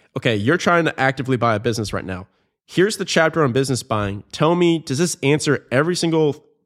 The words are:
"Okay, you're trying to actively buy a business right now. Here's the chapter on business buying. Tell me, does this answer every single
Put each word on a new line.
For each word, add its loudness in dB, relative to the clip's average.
"Okay, 0
you're 0
trying 2
to -2
actively 0
buy 2
a -2
business -4
right -6
now. -10
Here's 0
the -6
chapter 2
on 0
business 0
buying. -4
Tell 2
me, 2
does -6
this 0
answer 0
every 0
single 0